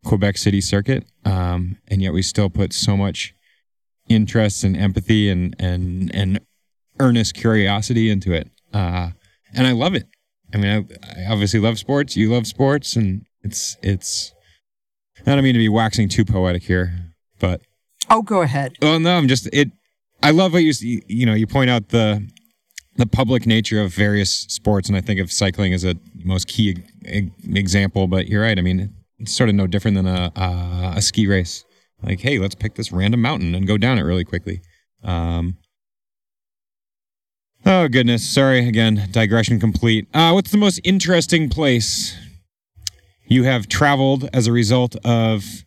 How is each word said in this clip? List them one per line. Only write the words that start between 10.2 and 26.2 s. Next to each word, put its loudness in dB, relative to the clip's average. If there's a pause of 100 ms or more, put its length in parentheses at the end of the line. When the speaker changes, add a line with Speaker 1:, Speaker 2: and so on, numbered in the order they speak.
Speaker 1:
I -2
mean, 0
I, -6
I -4
obviously 0
love 0
sports. -4
You 2
love 0
sports, -2
and -2 (180)
it's, -8
it's, -6 (920)
I 2
don't 4
mean 4
to 4
be 4
waxing 2
too 2
poetic 0
here, 0 (480)
but -2 (480)
Speaker 2:
Oh, 4
go 0
ahead. -2
Speaker 1:
Well, 2
no, 2
I'm 2
just, 0
it, 2 (520)
I 4
love 4
what 4
you 4
s-, -2
you, -4
you 0
know, 4
you 2
point 0
out 0
the, 0 (680)
the 2
public 0
nature 2
of -4
various 0 (200)
sports, -2
and 0
I 0
think -4
of -4
cycling 0
as -2
a -2 (280)